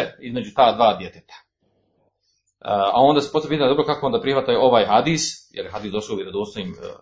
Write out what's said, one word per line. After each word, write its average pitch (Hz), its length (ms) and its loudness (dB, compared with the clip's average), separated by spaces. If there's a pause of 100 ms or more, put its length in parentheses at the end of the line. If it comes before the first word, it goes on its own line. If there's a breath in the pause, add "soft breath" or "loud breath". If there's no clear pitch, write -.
(220)
između 117 340 -10
ta 123 200 6
dva 107 240 4
djeteta. 87 340 -16
E, - 1400 -20
a 101 320 2
onda 143 200 4
se 143 100 -6
potom 156 180 -2
pita, 143 180 0
dobro, 143 160 2
kako 147 220 -4
onda 117 160 -2
prihvataju 131 380 0
ovaj 120 260 4
hadis, 131 680 0
jer 95 120 -10
je 90 60 -16
hadis 104 200 -10
došao 107 220 -6
u 104 40 -4
vjerodostojnim, 95 560 -8
e, - 20 -18 (260)